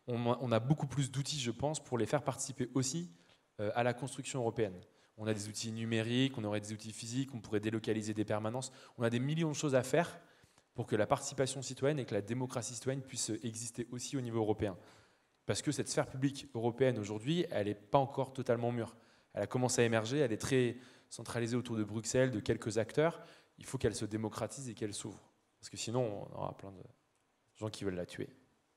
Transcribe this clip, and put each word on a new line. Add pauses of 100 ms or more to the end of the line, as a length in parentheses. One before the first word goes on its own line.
on,
on
a
beaucoup
plus
d'outils,
je
pense,
pour
les
faire
participer
aussi, (500)
euh,
à
la
construction
européenne. (380)
On
a
des
outils
numériques,
on
aurait
des
outils
physiques,
on
pourrait
délocaliser
des
permanences. (280)
On
a
des
millions
de
choses
à
faire (560)
pour
que
la
participation
citoyenne
et
que
la
démocratie
citoyenne
puisse (100)
exister
aussi
au
niveau
européen. (680)
Parce
que
cette
sphère
publique
européenne
aujourd'hui,
elle
n'est
pas
encore
totalement
mûre. (380)
Elle
a
commencé
à
émerger,
elle
est
très (320)
centralisée
autour
de
Bruxelles,
de
quelques
acteurs. (380)
Il
faut
qu'elle
se
démocratise
et
qu'elle
s'ouvre. (280)
Parce
que
sinon,
on
aura
plein
de (720)
gens
qui
veulent
la
tuer. (480)